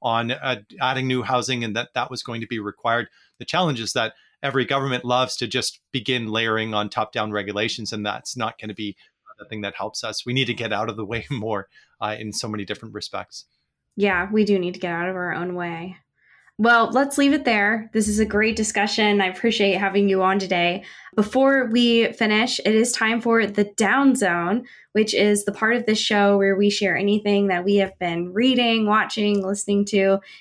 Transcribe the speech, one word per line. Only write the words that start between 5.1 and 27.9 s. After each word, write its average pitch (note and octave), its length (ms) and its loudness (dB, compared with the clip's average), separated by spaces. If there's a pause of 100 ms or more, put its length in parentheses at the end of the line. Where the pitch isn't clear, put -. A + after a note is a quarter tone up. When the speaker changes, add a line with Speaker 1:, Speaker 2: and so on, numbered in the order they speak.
Speaker 1:
to A#2+ 100 -4
just - 320 -4 (120)
begin A#2+ 360 -4
layering A2 460 -2
on G#2 160 -2
top-down A2 420 -4
regulations, G#2 600 -4
and G#2 140 -8
that's - 320 -8
not A2+ 220 -6
gonna G#2+ 160 -12
be G#2 200 -10 (440)
the G2+ 60 -20
thing G#2+ 160 -12
that G2+ 140 -8
helps - 280 -8
us. G#2+ 220 -8
We B2 80 -4
need C3 120 0
to A#2 80 -4
get G#2+ 200 -6
out A2 160 -2
of G#2+ 80 -10
the G#2+ 80 -8
way A2+ 220 -8
<laughs> - 40 -10
more, G#2+ 380 -6 (300)
uh, G#2+ 200 -6
in G#2+ 140 -10
so - 140 -8
many G#2 180 -6
different G#2+ 280 -10
respects. - 520 -12 (500)
Speaker 2:
Yeah, G3 360 0
we G#3+ 140 4
do G3 140 2
need F3+ 160 -4
to - 40 -16
get F3 120 -6
out E3+ 180 -4
of F#3 60 -6
our F3+ 180 -6
own F3+ 220 -6
way. F3 420 -8 (640)
Well, A3+ 320 4
let's C#4 260 0
leave C#4 140 4
it D4 140 0
there. G#3+ 480 0
This G#3+ 160 2
is G#3 100 0
a G#3+ 60 4
great G#3+ 320 2
discussion. G#3 640 0
I F#3 60 2
appreciate G3 500 0
having G3 320 2
you F#3+ 140 2
on F#3+ 160 4
today. F3+ 440 0 (320)
Before C4 560 4
we A#3 400 4
finish, A3 480 0
it A3 160 2
is A#3 160 4
time A3+ 300 0
for A3+ 260 2
the G#3 160 0
Down A3+ 500 2
Zone, F#3 520 0 (260)
which G#3+ 220 2
is G#3 320 4
the G3+ 80 -2
part A3+ 240 0
of A3+ 80 -4
this A3 140 2
show G3+ 380 4
where G3 200 4
we G3+ 120 4
share F#3+ 280 0
anything G3+ 500 2
that F3+ 160 -2
we G3+ 140 2
have F#3+ 200 0